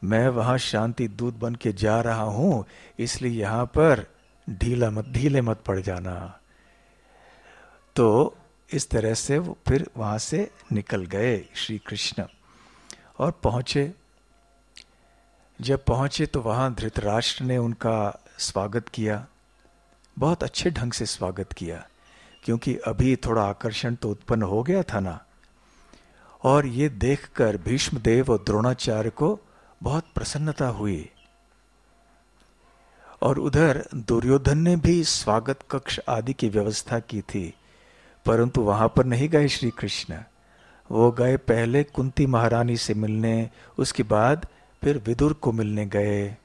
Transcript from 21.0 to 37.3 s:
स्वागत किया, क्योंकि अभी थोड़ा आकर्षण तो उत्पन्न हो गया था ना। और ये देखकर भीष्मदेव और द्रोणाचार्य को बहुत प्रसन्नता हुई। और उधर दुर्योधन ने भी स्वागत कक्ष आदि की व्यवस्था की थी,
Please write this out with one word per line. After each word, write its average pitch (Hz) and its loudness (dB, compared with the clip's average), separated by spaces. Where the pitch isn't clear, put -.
स्वागत 92 -6
किया, 85 -12
क्योंकि 117 -2
अभी 127 2
थोड़ा 113 0
आकर्षण 110 -4
तो 113 -4
उत्पन्न 113 -2
हो 104 0
गया 175 0
था 113 -4
ना। 92 -6
और 143 6
ये 135 0
देखकर 117 0
भीष्मदेव 117 2
और 110 4
द्रोणाचार्य 110 0
को 196 0
बहुत 151 -2
प्रसन्नता 147 -2
हुई। 101 -4
और 135 2
उधर 147 2
दुर्योधन 131 2
ने 170 4
भी 170 4
स्वागत 135 0
कक्ष - -6
आदि 120 -2
की 117 0
व्यवस्था 107 -2
की 110 -8
थी, 92 -6